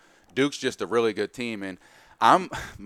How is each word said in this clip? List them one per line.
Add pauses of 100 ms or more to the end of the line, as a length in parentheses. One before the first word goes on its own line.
(320)
Duke's
just
a
really
good
team.
And (420)
I'm, (380)